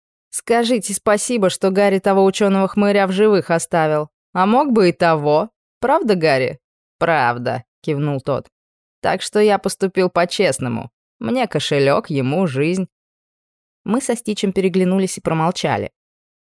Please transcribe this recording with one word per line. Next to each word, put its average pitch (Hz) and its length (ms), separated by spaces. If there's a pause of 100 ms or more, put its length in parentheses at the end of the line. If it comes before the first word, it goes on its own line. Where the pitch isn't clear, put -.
(300)
«Скажите 233 640
спасибо, 208 560
что 190 220
Гарри 196 280
того 196 260
учёного 196 420
хмыря 202 400
в 190 40
живых 196 400
оставил. 156 580 (240)
А 185 140
мог 269 240
бы 208 180
и - 20
того. 160 580 (300)
Правда, 269 360
Гарри?» 139 440 (380)
«Правда», 123 680 (180)
кивнул 143 380
тот. 127 280 (540)
«Так 185 200
что - 180
я 208 200
поступил 185 500
по-честному. 139 800 (320)
Мне 233 240
кошелёк, 143 640
ему 147 380
жизнь». 160 400 (1000)
Мы 233 160
со 240 140
Стичем 208 360
переглянулись 185 640
и - 40
промолчали. 160 680 (640)